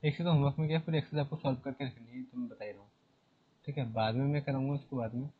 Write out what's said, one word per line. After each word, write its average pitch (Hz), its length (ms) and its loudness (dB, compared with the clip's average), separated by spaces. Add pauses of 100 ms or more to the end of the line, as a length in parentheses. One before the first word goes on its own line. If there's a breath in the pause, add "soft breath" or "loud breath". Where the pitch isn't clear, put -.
एक 151 120 4
से 170 80 -4
तो 175 80 4
homework 143 280 6
में 156 80 2
क्या, 160 120 2
पूरी 160 180 0
exercise 147 220 0
आपको 143 180 -2
solve 131 220 0
करके 135 260 -6
रखनी 117 260 -10
है, 127 120 -10
तो 123 140 -10
मैं 123 120 -4
बता 107 160 -12
ही 104 60 -8
रहा 98 100 -14
हूँ। 104 80 -20 (760)
ठीक 143 100 -6
है, 120 160 -4
बाद 110 220 2
में 135 100 2
मैं 147 180 2
कराऊंगा 135 300 0
उसको, 143 240 -4
बाद 113 180 -2
में 135 140 -4 (100)